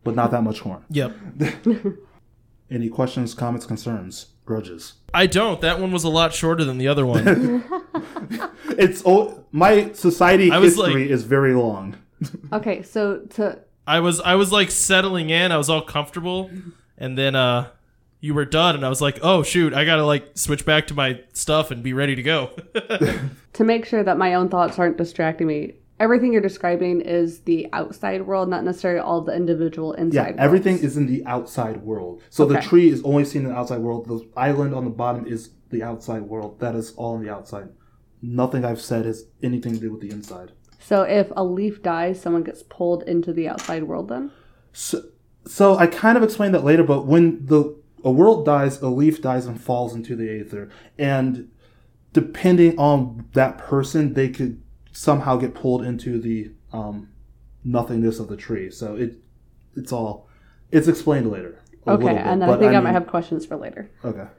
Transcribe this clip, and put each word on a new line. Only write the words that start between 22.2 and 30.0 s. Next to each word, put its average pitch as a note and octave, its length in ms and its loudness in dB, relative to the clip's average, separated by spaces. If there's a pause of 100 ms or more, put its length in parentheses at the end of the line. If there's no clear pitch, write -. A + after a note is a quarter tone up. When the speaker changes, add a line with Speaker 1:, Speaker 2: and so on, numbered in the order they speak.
Speaker 2:
go." C#3+ 280 -2 (220)
<laughs> - 160 -6 (680)
Speaker 3:
To A3 100 4
make A3+ 200 2
sure A3 160 0
that F#3 160 2
my F#3 180 2
own F3+ 120 2
thoughts F3 320 0
aren't F3 180 2
distracting E3 480 -2
me, D#3 280 -4 (260)
everything A#3+ 320 2
you're A3 100 4
describing F3+ 600 -2
is E3+ 400 -2
the E3 320 -2
outside F#3+ 480 -4
world, F#3+ 260 -2
not F#3 160 -4
necessarily F3+ 380 -2
all E3+ 200 -2
the E3 140 -4
individual D#3+ 580 -2
inside D3 440 0